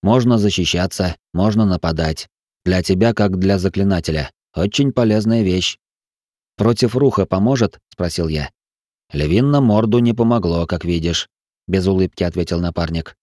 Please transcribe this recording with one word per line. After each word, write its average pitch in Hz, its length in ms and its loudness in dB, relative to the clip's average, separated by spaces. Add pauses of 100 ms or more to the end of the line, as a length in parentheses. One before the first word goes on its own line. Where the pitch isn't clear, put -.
"Можно 117 360 4
защищаться, 90 760 -2 (180)
можно 104 320 2
нападать. 82 600 -2 (380)
Для 90 180 0
тебя, 101 300 2
как 101 240 0
для 98 200 2
заклинателя, 90 760 -2 (220)
очень 113 380 0
полезная 110 520 2
вещь". 92 340 -2 (800)
"Против 110 380 2
Руха 123 300 2
поможет?" 110 540 0 (100)
спросил 85 380 -4
я. 76 240 -6 (640)
"Левин 85 380 2
на 143 100 2
морду 110 380 2
не 120 140 2
помогло, 107 540 0
как 87 160 -6
видишь", 85 460 -2 (380)
без 92 200 0
улыбки 92 360 0
ответил 87 360 -4
напарник. 82 640 -4